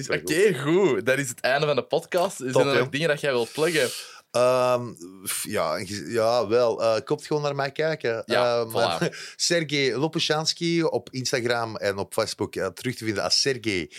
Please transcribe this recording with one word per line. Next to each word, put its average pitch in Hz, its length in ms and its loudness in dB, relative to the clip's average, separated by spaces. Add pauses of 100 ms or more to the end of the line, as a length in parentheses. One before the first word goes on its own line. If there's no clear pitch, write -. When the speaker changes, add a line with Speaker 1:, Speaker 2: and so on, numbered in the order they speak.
Speaker 1:
supergoed. 156 260 -2
Speaker 2:
Oké, 170 280 4
goed. 143 460 2
Dat 131 120 4
is 139 120 -2
het 117 120 -10
einde 143 240 2
van 147 100 2
de 123 100 0
podcast. 175 520 0
Zijn 131 140 -4
Speaker 1:
Top, 131 100 4
Speaker 2:
er 131 60 4
nog 139 100 4
Speaker 1:
joh. 135 140 2
Speaker 2:
dingen 147 160 0
dat 143 140 0
jij 143 100 0
wilt 120 200 0
pluggen? 151 380 2 (420)
Speaker 1:
Ehm, 123 600 2 (340)
f-, - 200 -6
ja, 85 300 0
en 98 100 -6
ge-, 92 240 -8
ja, 113 360 2
wel. 117 360 2
Eh, 113 200 2
komt - 220 -4
gewoon 151 180 -2
naar 143 120 -2
mij 139 160 -2
kijken. 135 540 -2
Speaker 2:
Ja, 120 340 2
Speaker 1:
Eh, 117 120 0
maar 117 300 0 (100)
Speaker 2:
voilà. - 40 -16 (120)
Speaker 1:
<laughs> - 80 -18
Sergej 143 640 0
Lopushansky 160 840 0
op - 300 -2
Instagram 120 640 -2
en 101 220 -2
op 95 160 -6
Facebook, 107 420 -2
eh, 92 120 -2
terug 123 280 -6
te 110 100 -10
vinden 98 180 0
als - 180 2
Sergej, 107 560 0